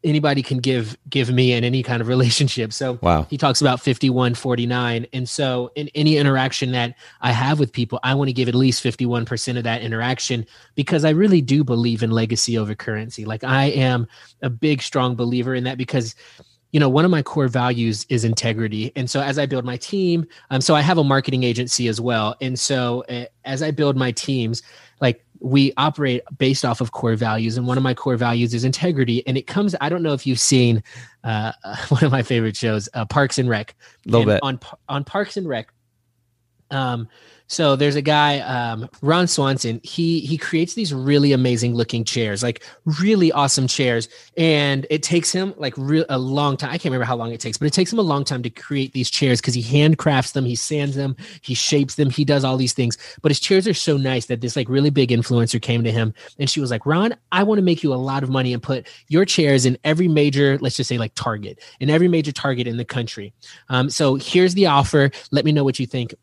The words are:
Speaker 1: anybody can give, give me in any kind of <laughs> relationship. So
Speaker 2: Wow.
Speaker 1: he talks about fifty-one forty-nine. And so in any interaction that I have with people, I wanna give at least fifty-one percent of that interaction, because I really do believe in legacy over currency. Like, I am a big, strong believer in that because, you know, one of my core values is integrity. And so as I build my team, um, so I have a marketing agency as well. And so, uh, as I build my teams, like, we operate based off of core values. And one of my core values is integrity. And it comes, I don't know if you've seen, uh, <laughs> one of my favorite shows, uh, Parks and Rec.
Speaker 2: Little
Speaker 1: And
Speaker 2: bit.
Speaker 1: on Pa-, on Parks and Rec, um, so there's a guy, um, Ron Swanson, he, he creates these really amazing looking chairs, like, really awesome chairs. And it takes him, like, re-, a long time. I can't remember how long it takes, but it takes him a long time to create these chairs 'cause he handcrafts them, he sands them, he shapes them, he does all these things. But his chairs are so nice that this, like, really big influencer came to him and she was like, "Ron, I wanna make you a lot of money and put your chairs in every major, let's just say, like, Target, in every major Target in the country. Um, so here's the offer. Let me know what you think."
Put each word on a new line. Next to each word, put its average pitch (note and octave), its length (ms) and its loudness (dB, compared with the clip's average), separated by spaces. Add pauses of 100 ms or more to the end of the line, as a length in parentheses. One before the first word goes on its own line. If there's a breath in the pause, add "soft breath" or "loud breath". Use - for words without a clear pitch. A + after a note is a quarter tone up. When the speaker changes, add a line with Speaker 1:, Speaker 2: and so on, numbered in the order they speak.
Speaker 1:
anybody D3 400 2
can B2+ 160 -4
give, B2 360 -2 (140)
give B2+ 220 0
me B2+ 220 4
in A#2 100 0
any B2 200 0
kind A#2+ 180 -2
of A2+ 60 -2
<laughs> B2 80 0
relationship. B2+ 560 2
So B2+ 300 -6
Speaker 2:
Wow. D#2+ 280 2
Speaker 1:
he D3 80 -6
talks C3+ 240 2
about B2+ 200 2
fifty-one B2+ 540 0
forty-nine. A#2+ 760 -4
And B2+ 160 -6
so B2 480 -4
in D3 200 -8
any D3+ 220 4
interaction C3 560 0
that B2 220 -2 (240 loud breath)
I B2 120 0
have C3+ 280 0
with C3 140 0
people, A#2+ 300 -4
I B2+ 100 0
wanna C#3 180 0
give B2 160 -2
at A#2+ 80 -2
least C3 260 2
fifty-one A#2+ 440 -2
percent B2 320 -6
of A#2 60 -6
that A#2 180 -4
interaction, A#2 640 -4 (300 soft breath)
because D3+ 280 0
I D#3 60 4
really F3+ 320 4
do C#3 220 2
believe A#2 400 0
in A2+ 80 0
legacy A2+ 460 0
over G#2+ 180 -2
currency. A2 500 -8
Like, A2 180 -8
I C3 220 2
am B2+ 420 0 (340 loud breath)
a C3+ 80 -4
big, C3+ 320 0
strong B2+ 340 0
believer B2 400 -2
in B2 80 -2
that B2+ 160 -6
because, B2 340 -4 (580 soft breath)
you D3+ 80 2
know, C#3+ 100 6
one D3 140 4
of F#3 80 4
my D3+ 120 2
core C#3 240 -2
values A#2+ 600 0
is A#2+ 160 0
integrity. A2 720 -2
And B2+ 140 -4
so C#3 100 -2
as C#3 200 -2
I C#3+ 80 0
build C3 180 -4
my B2 120 -6
team, E3+ 500 -2 (240 soft breath)
um, C3 100 0
so D#3 140 4
I D3 60 4
have E3 180 4
a D3+ 40 4
marketing C3+ 400 2
agency A#2+ 440 -2
as A2 120 -2
well. A2+ 400 -2
And C3 180 -4
so, B2 520 -2
uh, B2 160 -10 (200)
as C3+ 180 -6
I D3+ 80 -2
build C#3 260 0
my B2+ 140 0
teams, A#2 500 -4 (400 soft breath)
like, B2 220 0 (160)
we C3+ 380 2
operate C#3 460 0 (160)
based C3+ 260 2
off A#2+ 160 -2
of A#2 100 -4
core A2+ 240 0
values. A2+ 420 -2
And B2 100 -2
one B2+ 100 0
of C3 60 2
my B2+ 100 2
core B2 240 -2
values A#2+ 380 0
is A#2 80 -2
integrity. C3 640 0
And C3 100 0
it - 80 -4
comes, G3+ 340 0
I C#3+ 80 -2
don't F3 140 -2
know D#3 120 0
if C3+ 120 -4
you've B2+ 140 0
seen, A#2+ 440 4 (400 loud breath)
uh, A2+ 280 -4 (200)
<laughs> - 180 -10
one C#3 140 4
of C#3+ 80 2
my C3 120 0
favorite A2+ 340 0
shows, G#2+ 380 -2
uh, A2+ 100 -4
Parks C#3 320 0
and B2+ 100 0
Rec. A2 280 -2 (300 soft breath)
Speaker 2:
Little A#2 160 4
Speaker 1:
And A2 60 2
Speaker 2:
bit. G#2 160 4
Speaker 1:
on C3+ 140 -4
Pa-, - 200 -20 (120)
on C#3 140 -4
Parks G3+ 340 -6
and F#3 100 -6
Rec, A#2 240 -6 (960)
um, B2 380 -4 (420 soft breath)
so C#3+ 280 2
there's C#3+ 180 2
a D3 60 0
guy, D3 400 2
um, A#2 480 -6 (120)
Ron E3 240 4
Swanson, C3+ 560 0
he, E3 380 -2
he D3+ 180 -4
creates E3 360 -2
these F#3 200 -4
really C#3+ 380 4
amazing B2 440 2
looking A#2 280 -2
chairs, A2 400 -4
like, A#2+ 180 -4 (380 loud breath)
really F#3+ 320 4
awesome C#3 380 2
chairs. A#2+ 400 0 (260 loud breath)
And D3 540 2
it D3+ 120 -2
takes E3 300 0
him, F#3+ 240 -4
like, C#3 220 -8
re-, D3 320 0
a C3+ 100 0
long C#3 380 0
time. C3 140 -6
I - 20 -6
can't D#3+ 180 -4
remember B2 140 -2
how B2 100 -2
long A#2 160 -6
it A2+ 80 -10
takes, A2+ 180 -8
but C#3+ 80 -4
it D3 60 2
takes F#3+ 220 0
him A#3 60 0
a - 20 2
long C#3+ 240 0
time B2 180 -4
to A#2+ 60 -6
create C3+ 420 -6
these B2+ 180 -4
chairs B2+ 300 2
'cause A#2+ 140 -2
he A#2+ 100 -2
handcrafts C#3+ 720 2
them, C3+ 100 0
he A#2+ 140 -2
sands C#3+ 400 -4
them, C#3 180 -4 (240 loud breath)
he C3 140 -8
shapes C#3 420 0
them, C#3+ 140 2
he C#3+ 160 0
does C#3+ 180 2
all C3 140 0
these B2+ 160 0
things. A#2+ 240 -2 (240 loud breath)
But D3 100 2
his C#3 80 0
chairs F#3+ 260 2
are G#3 80 0
so D3+ 220 0
nice C3 300 -2
that A#2 160 -6
this, A#2+ 160 -4
like, B2 100 -2
really C#3 220 2
big C3+ 220 2
influencer A#2 500 2
came A#2 240 0
to A2+ 60 0
him A2 220 0 (240 loud breath)
and C#3 120 -2
she D#3 100 -2
was C3 100 -2
like, A2+ 160 -4
"Ron, F#3 300 0 (160)
I F#3 120 4
wanna G#3 180 2
make F3 200 2
you C#3+ 120 0
a - 20 0
lot C3+ 280 -2
of B2+ 60 -4
money C3 220 0
and A#2+ 100 -4
put B2+ 260 -4 (200 loud breath)
your E3 160 4
chairs C#3 420 4
in B2+ 200 2
every E3 240 4
major, C#3+ 500 4
let's C3+ 160 -4
just B2+ 140 -4
say, B2 80 -2
like, A2+ 180 -4
Target, G#2 440 -8 (200 loud breath)
in C3 100 0
every E3+ 200 4
major D3+ 240 0
Target B2 340 -2
in A#2 80 -4
the A#2+ 80 -6
country. A2+ 480 -8 (380 loud breath)
Um, C3 200 0
so C#3 260 2
here's F3+ 380 2
the F#3+ 120 2
offer. C#3 460 4 (200 loud breath)
Let C#3+ 140 0
me D3+ 80 4
know C#3+ 100 2
what C3+ 160 0
you B2+ 60 -2
think." A#2+ 380 -6